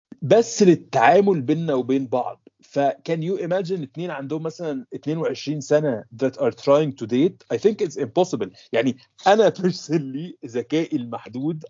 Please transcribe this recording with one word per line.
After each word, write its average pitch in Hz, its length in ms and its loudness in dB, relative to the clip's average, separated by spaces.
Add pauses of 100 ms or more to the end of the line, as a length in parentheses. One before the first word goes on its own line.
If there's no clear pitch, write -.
(220)
بس 214 400 2
للتعامل 175 800 4
بيننا 156 340 -2
وبين 131 320 0
بعض. 113 420 -6 (140)
ف - 160 -8
can 143 440 -2
you 180 180 -4
imagine 180 420 -4
اتنين 170 280 -10
عندهم 147 320 -8
مثلا 156 520 -8
اتنين 151 240 -6
وعشرين 143 420 -4
سنة 143 440 0 (180)
that 131 100 0
are 123 200 0
trying 143 400 2
to 120 140 -10
date؟ 123 480 -2
I 113 40 -2
think 208 280 0
it's 151 100 -12
impossible. 135 520 -2 (240)
يعني 117 240 0 (300)
أنا 202 280 6
<laughs> 190 80 -12
personally 165 720 -4 (120)
ذكائي 139 500 -4
المحدود، 127 720 -8